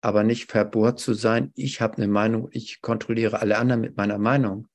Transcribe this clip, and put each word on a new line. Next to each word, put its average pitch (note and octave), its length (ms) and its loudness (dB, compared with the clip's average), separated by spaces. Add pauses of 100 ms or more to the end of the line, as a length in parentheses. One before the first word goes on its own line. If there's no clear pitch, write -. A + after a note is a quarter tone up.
Aber G#2 200 2
nicht A2+ 280 0
verbohrt G#2+ 500 2
zu A#2+ 140 -2
sein, A#2 400 2
ich C3+ 260 -6
habe A2+ 160 -2
eine G#2 100 0
Meinung, G#2+ 460 0
ich - 300 -12
kontrolliere A2+ 580 -2
alle G#2+ 160 2
anderen A#2+ 240 2
mit - 160 -6
meiner G2+ 220 -2
Meinung A2+ 560 0